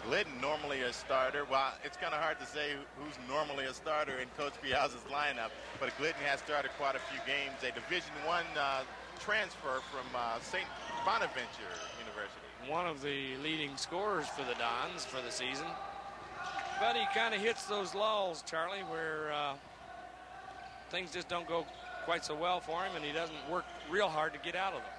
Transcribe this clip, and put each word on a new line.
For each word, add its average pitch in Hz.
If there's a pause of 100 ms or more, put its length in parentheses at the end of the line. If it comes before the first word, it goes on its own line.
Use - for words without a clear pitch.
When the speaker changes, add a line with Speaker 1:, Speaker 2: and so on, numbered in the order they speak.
Speaker 1:
Glidden 143
normally 143
a 123
starter. 131
Well, 131 (100)
it's 143
kinda 151
hard 151
to 131
say 147 (220)
who's 143
normally 139
a 131
starter 151
in 123
Coach 143
Piazza's 131
lineup, 135 (300)
but 131
Glidden 156
has 139
started 143
quite 139
a 131
few 131
games. 135
A 127
Division 170 (140)
One, 170 (100)
uh, 139 (340)
transfer 170 (100)
from, 131
uh, 117
Saint 185 (380)
Bonaventure 127 (260)
University. 107
Speaker 2:
One 170
of 151
the 139
leading 147
scorers 185
for -
the 123
Dons 123
for 131
the 117
season. 135 (1120)
But 240
he 226
kinda 220
hits 220
those 202
lulls, 202
Charlie, 175
where, 160
uh, 147 (1300)
things 175
just 175
don't 175
go 165 (400)
quite 165
so 156
well 175
for 165
him, 190
and 151
he 147
doesn't 156
work 170 (240)
real 190
hard 156
to 147
get 170
out 185
of 123
them. -